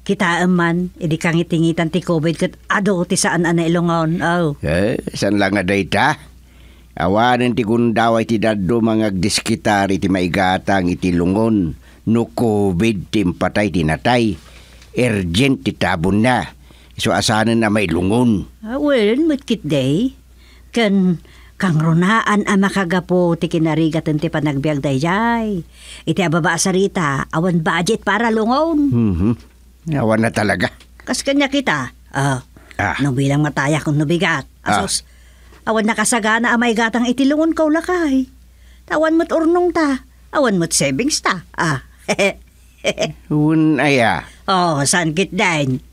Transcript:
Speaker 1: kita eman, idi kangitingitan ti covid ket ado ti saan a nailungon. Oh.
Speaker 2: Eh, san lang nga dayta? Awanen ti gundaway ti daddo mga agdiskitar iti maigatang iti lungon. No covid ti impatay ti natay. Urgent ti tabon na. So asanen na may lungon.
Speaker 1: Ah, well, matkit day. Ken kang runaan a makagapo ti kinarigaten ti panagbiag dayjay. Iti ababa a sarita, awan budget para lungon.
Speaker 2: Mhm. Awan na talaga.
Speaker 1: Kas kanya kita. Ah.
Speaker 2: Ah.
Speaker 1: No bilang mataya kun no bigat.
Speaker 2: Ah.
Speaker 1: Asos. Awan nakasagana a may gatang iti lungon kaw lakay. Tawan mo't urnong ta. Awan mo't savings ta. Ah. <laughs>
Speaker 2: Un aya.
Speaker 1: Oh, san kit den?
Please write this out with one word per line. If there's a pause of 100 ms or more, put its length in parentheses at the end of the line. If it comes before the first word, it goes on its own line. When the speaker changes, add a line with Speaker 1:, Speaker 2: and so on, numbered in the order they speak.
Speaker 1:
kita
eman,
idi
kangitingitan
ti
covid
ket (120)
ado
ti
saan
a
nailungon.
Oh.
Speaker 2:
Eh, (160)
san
lang
nga
dayta? (760)
Awanen
ti
gundaway
ti
daddo
mga
agdiskitar
iti
maigatang
iti
lungon. (320)
No
covid
ti
impatay
ti
natay. (580)
Urgent
ti
tabon
na. (580)
So
asanen
na
may
lungon. (160)
Speaker 1:
Ah,
well,
matkit
day. (580)
Ken (320)
kang
runaan
a
makagapo
ti
kinarigaten
ti
panagbiag
dayjay. (400)
Iti
ababa
a
sarita,
awan
budget
para
lungon.
Speaker 2:
Mhm. (640)
Awan
na
talaga. (320)
Speaker 1:
Kas
kanya
kita. (160)
Ah. (320)
Speaker 2:
Ah.
Speaker 1:
No
bilang
mataya
kun
no
bigat. (160)
Speaker 2:
Ah.
Speaker 1:
Asos. (560)
Awan
nakasagana
a
may
gatang
iti
lungon
kaw
lakay. (580)
Tawan
mo't
urnong
ta. (320)
Awan
mo't
savings
ta.
Ah. (240)
<laughs>
Speaker 2:
Un
aya. (200)
Speaker 1:
Oh,
san
kit
den? (160)